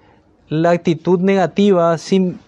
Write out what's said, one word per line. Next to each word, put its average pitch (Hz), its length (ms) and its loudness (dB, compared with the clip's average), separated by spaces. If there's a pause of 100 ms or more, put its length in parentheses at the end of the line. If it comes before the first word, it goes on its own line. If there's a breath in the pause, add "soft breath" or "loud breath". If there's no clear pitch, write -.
(480 soft breath)
la 160 240 -2
actitud 175 480 0
negativa 185 800 0
sin, 185 500 -2